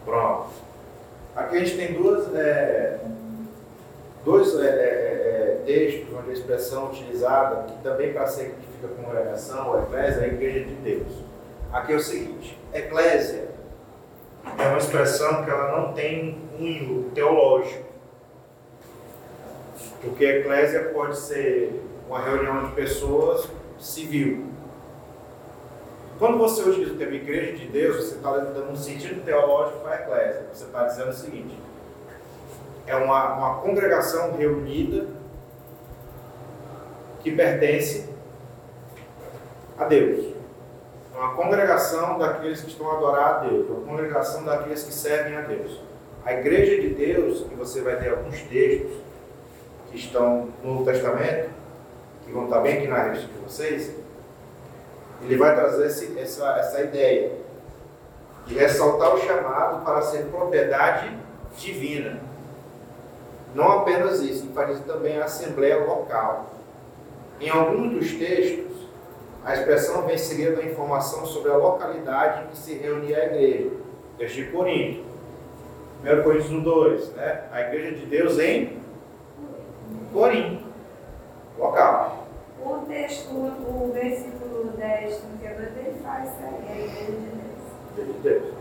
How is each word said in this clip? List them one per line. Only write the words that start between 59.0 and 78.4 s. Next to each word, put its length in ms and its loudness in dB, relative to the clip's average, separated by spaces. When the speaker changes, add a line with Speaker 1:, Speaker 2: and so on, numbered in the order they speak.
Speaker 1:
o 60 6
chamado 680 2
para 160 4
ser 240 0
propriedade 880 2
divina. 640 -6
Não 180 8
apenas 480 6
isso, 260 -2
ele 80 -10
faz 180 0
isso 120 -4
também 360 -2
a 60 0
assembleia 600 2
local. 640 -2
Em 100 -4
alguns 440 4
dos 200 0
textos, 600 0
a 100 0
expressão 480 4
vem 140 2
seguida 380 0
da 80 0
informação 640 -2
sobre 260 0
a 60 6
localidade 880 2
em 40 -12
que 100 -14
se 180 -10
reunia 420 -2
a 80 2
igreja. 460 2
Texto 180 -6
de 100 -6
Corinto. 580 0
Primeiro 220 6
Coríntios 280 4
um 100 0
dois, 500 4
né? 400 -4
A 100 -4
igreja 340 -2
de 100 -10
Deus 340 4
em 420 2